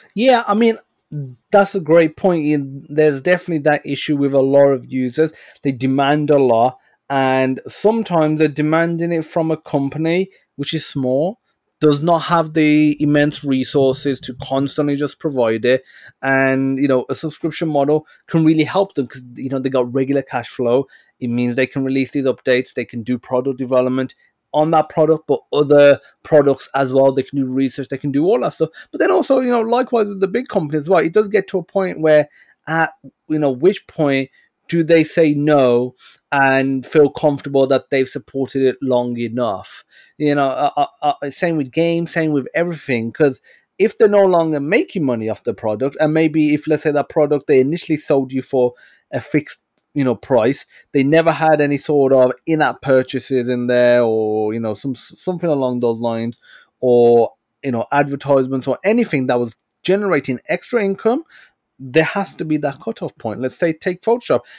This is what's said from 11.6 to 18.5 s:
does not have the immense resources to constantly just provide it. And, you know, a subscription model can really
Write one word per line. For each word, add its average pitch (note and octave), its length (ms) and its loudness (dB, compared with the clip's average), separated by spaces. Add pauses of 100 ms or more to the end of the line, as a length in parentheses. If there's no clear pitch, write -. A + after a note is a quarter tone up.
does D3 220 2
not E3 220 0
have D#3+ 320 -2
the D3+ 460 2
immense D3 440 0
resources C3+ 720 0
to B2 240 -12
constantly C#3 540 -4
just C#3+ 200 -6
provide A#2 460 -2
it. B2+ 220 0 (360)
And, C3+ 560 0
you C#3 120 0
know, B2+ 180 0
a B2+ 80 -4
subscription D#3+ 540 -6
model D3 360 0 (220)
can E3 160 0
really D#3 220 4